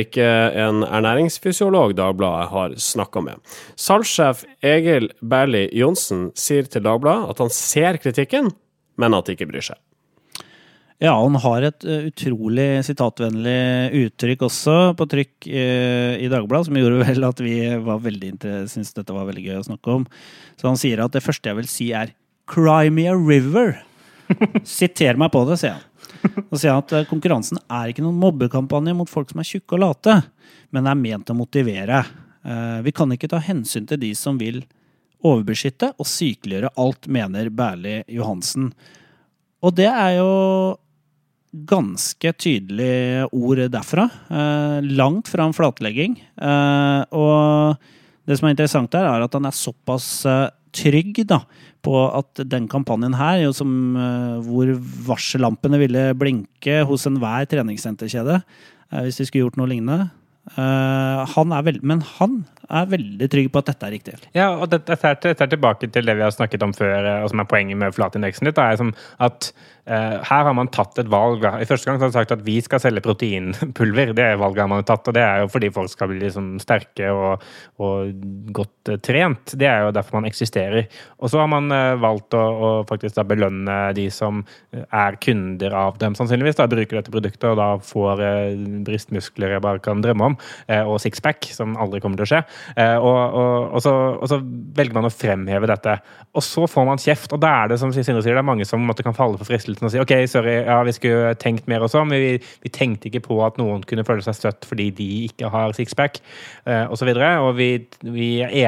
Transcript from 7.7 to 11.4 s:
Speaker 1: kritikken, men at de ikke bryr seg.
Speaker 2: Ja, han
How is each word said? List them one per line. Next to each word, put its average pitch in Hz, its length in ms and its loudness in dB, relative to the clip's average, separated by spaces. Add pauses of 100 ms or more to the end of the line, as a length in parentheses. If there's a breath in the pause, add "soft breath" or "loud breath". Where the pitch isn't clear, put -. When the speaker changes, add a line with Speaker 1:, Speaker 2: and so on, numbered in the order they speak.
Speaker 1:
kritikken, 175 480 0 (480)
men 117 160 4
at 90 80 0
de 92 80 -4
ikke 82 160 -8
bryr - 240 -10
seg. - 80 -20 (1200 loud breath)
Speaker 2:
Ja, 156 160 6
han 120 240 4